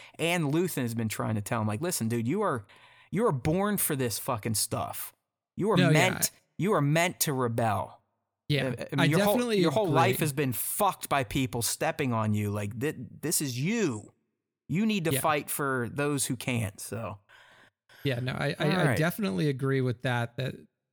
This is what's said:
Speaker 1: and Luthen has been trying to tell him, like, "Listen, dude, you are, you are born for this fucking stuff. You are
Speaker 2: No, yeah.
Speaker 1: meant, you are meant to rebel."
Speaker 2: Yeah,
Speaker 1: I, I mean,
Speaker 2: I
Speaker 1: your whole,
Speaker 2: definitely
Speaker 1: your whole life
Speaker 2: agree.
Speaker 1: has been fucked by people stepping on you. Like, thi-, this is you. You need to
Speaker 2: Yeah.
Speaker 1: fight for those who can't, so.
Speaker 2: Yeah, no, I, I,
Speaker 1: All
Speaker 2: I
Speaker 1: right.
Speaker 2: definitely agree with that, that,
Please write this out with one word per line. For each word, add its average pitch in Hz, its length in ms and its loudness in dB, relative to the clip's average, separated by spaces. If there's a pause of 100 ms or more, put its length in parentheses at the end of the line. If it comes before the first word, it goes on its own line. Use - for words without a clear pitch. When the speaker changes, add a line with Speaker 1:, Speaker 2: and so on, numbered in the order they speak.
(200)
Speaker 1:
and 160 340 0
Luthen 165 280 0
has 117 120 -2
been 113 140 -2
trying 120 260 -2
to 107 60 -2
tell 113 200 -4
him, 107 60 0
like, 107 140 -2
"Listen, 170 260 -2
dude, 117 220 -2
you 196 140 0
are, 147 220 -2 (460)
you 214 160 2
are 202 60 4
born 180 440 0
for 156 200 -2
this 123 240 -2
fucking 117 340 -4
stuff. - 580 -4 (440)
You 208 160 0
are 180 40 4
Speaker 2:
No, 175 140 6
yeah. 170 200 6
Speaker 1:
meant, - 200 -2 (280)
you 196 160 2
are 156 60 4
meant 165 400 2
to 156 120 0
rebel." 117 680 0 (480)
Speaker 2:
Yeah, 139 140 2
Speaker 1:
I, 131 40 -2
I 131 40 -2
mean, - 300 -4
Speaker 2:
I 170 60 4
Speaker 1:
your 156 120 4
whole, 208 160 4
Speaker 2:
definitely 240 240 2
Speaker 1:
your 165 140 4
whole 202 160 2
life 165 260 4
Speaker 2:
agree. 165 100 -2
Speaker 1:
has 139 80 0
been 135 200 0
fucked - 560 -2
by 139 160 0
people 127 360 -2
stepping 156 520 -2
on 110 200 2
you. 104 180 0
Like, 104 280 -4
thi-, 143 160 -2 (260)
this 156 220 -2
is 127 180 -4
you. 165 520 0 (560)
You 208 180 0
need 196 200 0
to 156 60 2
Speaker 2:
Yeah. 127 80 2
Speaker 1:
fight 151 300 0
for 131 420 -2
those 143 340 -2
who 131 100 -2
can't, 113 440 -4
so. 107 380 -8 (840)
Speaker 2:
Yeah, 127 160 0
no, 127 120 -4
I, - 260 -2
I, - 60 0
Speaker 1:
All 151 60 4
Speaker 2:
I 180 160 2
Speaker 1:
right. 127 100 4
Speaker 2:
definitely 180 520 0
agree 135 320 0
with 127 220 -2
that, 120 340 -2
that, 131 180 -6 (380)